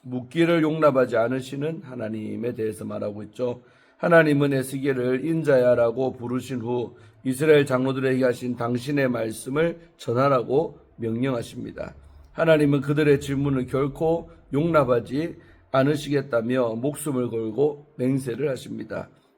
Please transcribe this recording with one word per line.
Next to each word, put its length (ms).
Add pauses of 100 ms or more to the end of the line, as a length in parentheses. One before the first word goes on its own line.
묻기를 600
용납하지 540
않으시는 640
하나님에 680
대해서 320
말하고 380
있죠. 380 (360)
하나님은 560
에스겔을 720
인자야라고 880
부르신 480
후 340 (280)
이스라엘 420
장로들에게 580
하신 320
당신의 540
말씀을 680 (180)
전하라고 800 (160)
명령하십니다. 1000 (360)
하나님은 500
그들의 380
질문을 480
결코 640 (220)
용납하지 840 (360)
않으시겠다며 1040
목숨을 540
걸고 680
맹세를 520
하십니다. 600 (280)